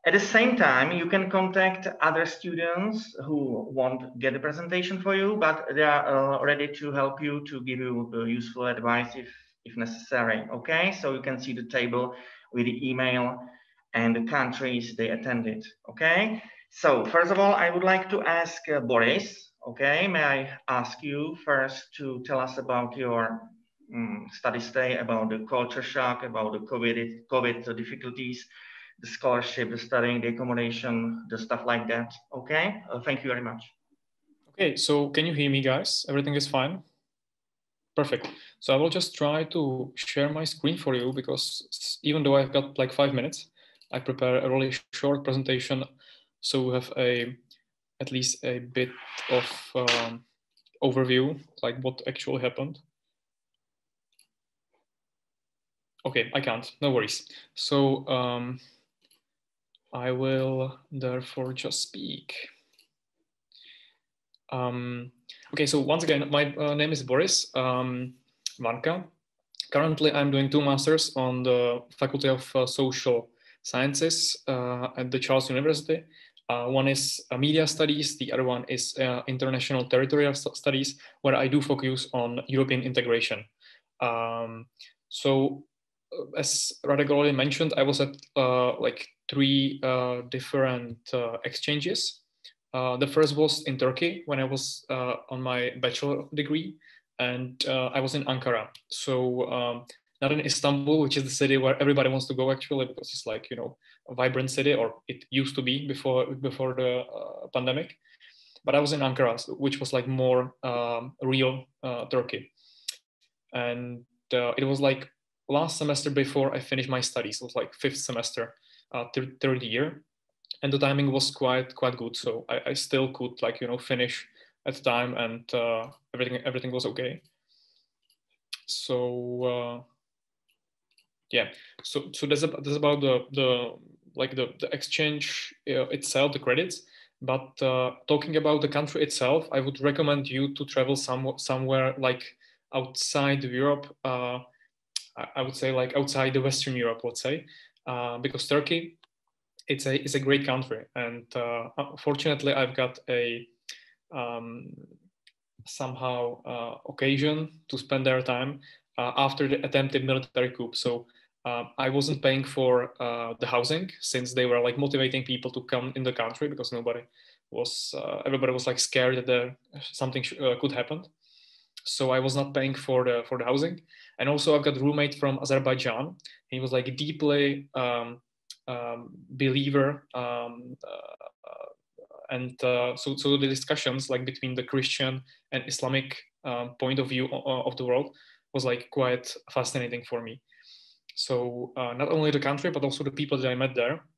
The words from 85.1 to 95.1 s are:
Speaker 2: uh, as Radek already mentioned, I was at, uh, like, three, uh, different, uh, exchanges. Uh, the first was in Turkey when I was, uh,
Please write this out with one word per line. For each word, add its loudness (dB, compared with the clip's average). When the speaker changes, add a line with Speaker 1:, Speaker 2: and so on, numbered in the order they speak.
Speaker 2:
uh, -8
as 0
Radek 4
already 6
mentioned, 2
I 4
was 2
at, -2
uh, 4
like, -2
three, 4
uh, 0
different, -2
uh, -2
exchanges. -2
Uh, 0
the 2
first 4
was 4
in -2
Turkey 0
when -2
I 2
was, -6
uh, -2